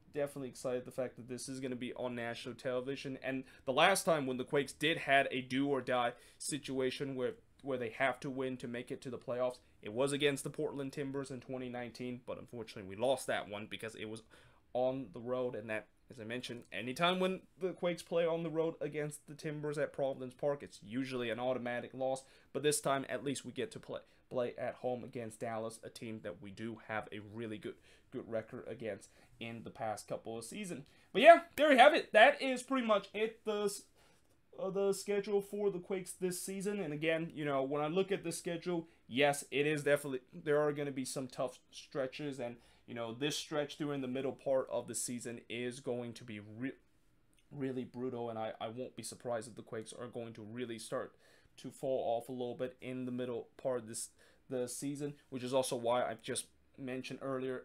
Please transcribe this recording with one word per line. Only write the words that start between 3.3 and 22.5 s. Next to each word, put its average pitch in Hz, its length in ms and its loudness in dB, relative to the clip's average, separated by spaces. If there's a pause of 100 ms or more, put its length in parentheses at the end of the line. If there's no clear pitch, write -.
the 131 80 2
last 180 320 8
time 156 220 4
when 127 120 0
the 127 60 -2
Quakes 143 280 2
did 156 260 2
had 139 320 6
a 127 100 0
do 131 280 0
or 139 120 2
die 123 320 2 (260)
situation 135 760 -2
where, 123 160 0 (300)
where 131 160 -2
they 117 120 -2
have 127 300 2
to 147 100 -4
win 131 280 -2
to 127 100 -8
make 120 220 -6
it 131 120 -8
to 135 80 -8
the 120 80 -6
playoffs, 123 400 -2 (240)
it 104 100 -8
was 139 200 2
against 143 320 2
the 147 60 -6
Portland 139 420 -4
Timbers 135 380 -6
in 127 100 -10
twenty 127 280 -8
nineteen, 123 580 -6
but - 120 -4
unfortunately 110 500 -10
we 98 120 -8
lost 127 280 2
that 104 200 -2
one 104 220 -6
because 107 240 -8
it - 140 -8
was 113 140 -10 (520)
on 127 380 0
the 123 80 -12
road. 127 340 -2
And 113 160 -6
that, 107 160 -2 (240)
as 127 80 -16
I 110 60 -10
mentioned, 120 480 -8
anytime 165 480 0
when 185 220 0 (180)
the 180 100 0
Quakes 175 320 -2
play 170 240 2
on 165 160 2
the 165 80 -2
road 160 300 0
against 147 480 -6
the 151 60 -14
Timbers 151 440 -4
at 139 140 0
Providence 131 420 -2
Park, 143 300 0
it's - 180 -16
usually 123 480 -2
an 110 80 0
automatic 120 560 0
loss. 131 300 0 (280)